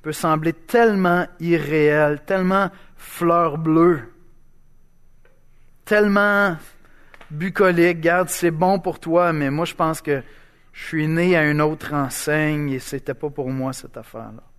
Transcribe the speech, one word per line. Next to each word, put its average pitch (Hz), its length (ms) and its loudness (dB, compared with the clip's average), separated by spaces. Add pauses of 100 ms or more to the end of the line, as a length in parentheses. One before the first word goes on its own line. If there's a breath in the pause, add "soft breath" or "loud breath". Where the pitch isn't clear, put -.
peut 156 140 -8
sembler 156 400 -2
tellement 190 720 2 (140)
irréel, 151 840 2
tellement 190 460 0 (260 loud breath)
fleur 170 640 0
bleue, 160 560 2 (1700)
tellement 202 720 2 (760 soft breath)
bucolique. « 175 680 0
Garde, 175 300 0
c'est 175 200 -2
bon 180 280 0
pour 170 200 -6
toi, 170 360 2
mais 143 160 -2
moi, 156 160 -2
je - 80 -10
pense 160 260 -2
que 139 220 -4 (500 soft breath)
je - 120 -20
suis 156 220 -4
né 170 300 2
à 156 80 2
une 147 160 2
autre 151 320 -2
enseigne 147 800 -2
et 131 80 -6
c'était 135 340 -10
pas 151 160 -8
pour 139 220 -8
moi, 131 240 -6
cette - 240 -16
affaire-là. » 113 440 -18 (160)